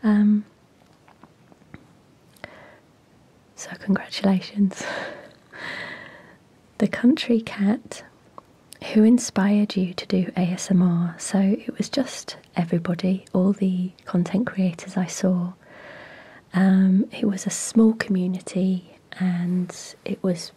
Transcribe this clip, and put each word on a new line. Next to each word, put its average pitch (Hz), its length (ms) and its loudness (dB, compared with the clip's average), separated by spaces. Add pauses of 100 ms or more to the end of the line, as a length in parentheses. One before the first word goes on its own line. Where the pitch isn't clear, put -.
Um, 208 420 4 (3000)
so - 240 -18
congratulations. 196 1080 -2
<laughs> - 40 -8 (1900)
The 208 80 2
Country 240 540 2
Cat, - 640 -4 (880)
"Who 214 100 6
inspired 208 720 4
you 185 200 -2
to - 120 -12
do 185 300 0
A 180 60 0 (100)
S - 180 -6
M 185 100 6
R?" 175 380 2
So - 220 -2
it 196 360 0
was - 120 -4
just - 480 -6 (180)
everybody, 175 800 -2
all 185 200 2
the 185 380 -2 (140)
content 190 420 -2
creators 185 500 -4
I 185 100 -2
saw, 180 480 -2 (1000)
um, 190 580 4
it - 140 -4
was 196 200 -2
a 190 40 -2
small 220 440 4
community 185 1040 -2 (220)
and 180 540 -2 (300)
it - 180 -8
was 175 340 -4